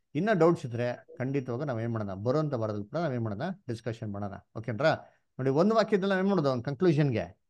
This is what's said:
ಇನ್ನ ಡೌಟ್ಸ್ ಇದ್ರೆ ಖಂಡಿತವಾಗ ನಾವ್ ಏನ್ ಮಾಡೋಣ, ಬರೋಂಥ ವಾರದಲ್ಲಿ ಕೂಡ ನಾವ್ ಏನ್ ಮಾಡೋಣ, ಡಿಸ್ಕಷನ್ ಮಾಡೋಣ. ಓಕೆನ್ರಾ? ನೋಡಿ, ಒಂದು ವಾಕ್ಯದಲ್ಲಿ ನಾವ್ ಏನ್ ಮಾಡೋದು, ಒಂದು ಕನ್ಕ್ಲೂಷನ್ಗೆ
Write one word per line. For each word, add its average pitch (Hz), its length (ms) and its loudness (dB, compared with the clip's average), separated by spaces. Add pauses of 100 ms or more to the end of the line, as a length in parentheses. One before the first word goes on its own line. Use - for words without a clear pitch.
(140)
ಇನ್ನ 175 180 0
ಡೌಟ್ಸ್ 170 340 4
ಇದ್ರೆ 120 400 -4 (120)
ಖಂಡಿತವಾಗ 123 440 -2
ನಾವ್ 131 180 -4
ಏನ್ 117 120 -2
ಮಾಡೋಣ, 107 220 -4
ಬರೋಂಥ 135 400 0
ವಾರದಲ್ಲಿ 107 300 -2
ಕೂಡ 143 140 -6
ನಾವ್ 160 160 -2
ಏನ್ 117 80 -2
ಮಾಡೋಣ, 113 200 -4 (260)
ಡಿಸ್ಕಷನ್ 113 440 -6
ಮಾಡೋಣ. 101 200 -6 (260)
ಓಕೆನ್ರಾ? 123 360 0 (440)
ನೋಡಿ, 131 120 0
ಒಂದು 180 240 4
ವಾಕ್ಯದಲ್ಲಿ 208 360 2
ನಾವ್ 185 100 2
ಏನ್ 190 80 2
ಮಾಡೋದು, 165 220 2
ಒಂದು 123 120 0
ಕನ್ಕ್ಲೂಷನ್ಗೆ 139 760 0 (120)